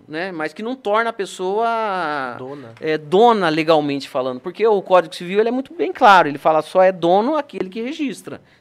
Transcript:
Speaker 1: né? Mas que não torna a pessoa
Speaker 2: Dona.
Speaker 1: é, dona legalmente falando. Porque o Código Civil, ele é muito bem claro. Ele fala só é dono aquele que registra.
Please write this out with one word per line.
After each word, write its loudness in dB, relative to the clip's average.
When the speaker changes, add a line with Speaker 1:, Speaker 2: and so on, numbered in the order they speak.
Speaker 1:
né? -8
Mas -8
que -12
não -8
torna -2
a -6
pessoa -4
Speaker 2:
Dona. -14
Speaker 1:
é, -2
dona 4
legalmente 0
falando. -4
Porque -4
o 2
Código 2
Civil, -2
ele 0
é -2
muito -6
bem -4
claro. 6
Ele -6
fala 2
só 0
é 6
dono 0
aquele -6
que -8
registra. -8